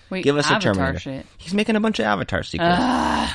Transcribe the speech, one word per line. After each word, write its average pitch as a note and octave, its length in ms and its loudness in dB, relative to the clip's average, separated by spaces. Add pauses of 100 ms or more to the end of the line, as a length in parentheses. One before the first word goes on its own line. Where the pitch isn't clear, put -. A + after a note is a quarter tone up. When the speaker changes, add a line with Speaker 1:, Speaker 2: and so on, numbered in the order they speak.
Speaker 1:
Wait, - 160 -6
Speaker 2:
Give C#3+ 140 4
us D3 120 0
Speaker 1:
Avatar F#3+ 220 2
Speaker 2:
a - 20 2
Terminator. E2+ 240 0
Speaker 1:
shit? C3+ 280 -10 (100)
Speaker 2:
He's - 160 -10
making G#3+ 240 0
a G#3 40 2
bunch G#3+ 180 0
of G#3+ 80 0
Avatar G3 360 0
sequels. - 320 0
Speaker 1:
Ugh, - 600 0